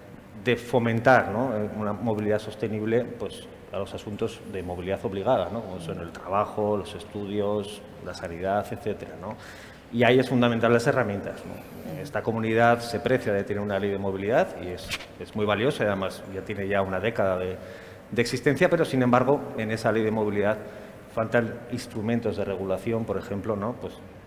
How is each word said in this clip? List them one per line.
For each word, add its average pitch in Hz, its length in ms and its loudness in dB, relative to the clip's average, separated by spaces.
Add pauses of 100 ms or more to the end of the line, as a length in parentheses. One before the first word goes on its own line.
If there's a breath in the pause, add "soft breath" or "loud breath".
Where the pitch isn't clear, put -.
(420 loud breath)
de 120 140 4
fomentar, 117 800 4
¿no?, 123 180 0 (260)
una 107 140 -2
movilidad 107 480 0
sostenible, 110 640 -2
pues, - 420 -10 (240)
a 95 100 -6
los 98 140 -6
asuntos 104 460 -6 (140)
de 95 100 -6
movilidad 90 400 -4
obligada, 95 480 0
¿no?, 113 100 -6
como 92 200 -10
son 90 180 -8
el 85 140 -10
trabajo, 104 640 0
los - 180 -6
estudios, 101 840 -4 (240)
la 90 80 -10
sanidad, 95 580 -2
etcétera, - 480 -6
¿no? 101 160 -10 (560 loud breath)
Y 117 120 4
ahí 127 160 8
es 127 100 2
fundamental 120 420 4
las 120 160 6
herramientas, 104 580 0
¿no? - 560 -12
Esta 104 200 -4
comunidad 113 580 4
se 110 220 -4
precia 123 320 2
de 98 100 2
tener 101 180 -2
una 104 160 0
ley 101 140 2
de 98 60 0
movilidad 98 680 0
y 90 60 -6
es, 90 180 -8 (320)
es - 160 -10
muy 107 100 2
valiosa 110 380 2
y 107 40 4
además 95 360 0 (100)
ya 95 80 -6
tiene 101 260 -6
ya 98 140 4
una 95 200 0
década 98 360 2
de, 92 200 -4 (520 loud breath)
de 117 120 0
existencia, 135 480 4
pero 160 160 4
sin 131 180 2
embargo 123 380 6 (160)
en 110 140 -2
esa 113 200 2
ley 110 120 4
de 107 80 2
movilidad 104 460 2 (560 loud breath)
faltan 113 420 2 (160)
instrumentos 113 640 -2
de 98 80 -2
regulación, 95 580 -2
por 101 140 -2
ejemplo, 101 400 -2
¿no?, 107 160 -2
pues, - 220 -10 (320)